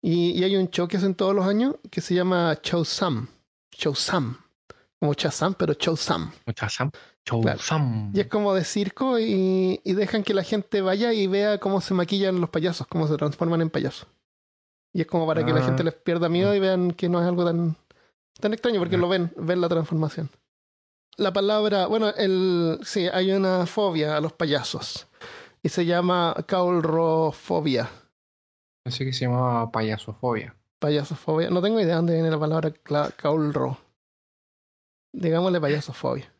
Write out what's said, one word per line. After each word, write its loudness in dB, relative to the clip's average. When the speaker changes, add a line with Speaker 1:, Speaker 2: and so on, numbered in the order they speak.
Speaker 1:
Y, 2
y 0
hay 2
un 2
show -2
que -4
hacen 0
todos 0
los 2
años 2
que -4
se -2
llama 2
Chow 0
Sam. -2
Chow -2
Sam. -2
Como 2
Shazam, -2
pero 0
Chow -2
Sam. -4
Speaker 2:
Como -6
Shazam. -4
Speaker 1:
Claro. 0
Speaker 2:
Chow -
Sam. -2
Speaker 1:
Y 2
es 0
como 0
de 2
circo -2
y, 2
y -2
dejan 0
que 0
la 2
gente -2
vaya 2
y 2
vea 2
cómo 0
se -2
maquillan 2
los 0
payasos, -2
cómo 0
se 0
transforman 0
en 0
payasos. -4
Y -2
es -2
como -2
para 2
que 2
la 4
Speaker 2:
Ah. 2
Speaker 1:
gente 0
les -2
pierda 0
miedo 2
y 4
vean 2
que -2
no 2
es 2
algo 2
tan, 0
tan 0
extraño, 0
porque 0
Speaker 2:
Ya. 4
Speaker 1:
lo 2
ven, 0
ven -2
la 2
transformación. -2
La 0
palabra, 2
bueno, 0
el, 0
sí, -2
hay 0
una 2
fobia 0
a 0
los -4
payasos. -4
Y 0
se 0
llama 2
caulrofobia. 0
Speaker 2:
Pensé -4
que -4
se -2
llamaba 0
payasofobia. -4
Speaker 1:
Payasofobia. 0
No 0
tengo 2
idea 2
dónde 2
viene 2
la 0
palabra 0
cla-, -2
caulro. -2
Digámosle 0
payasofobia. -4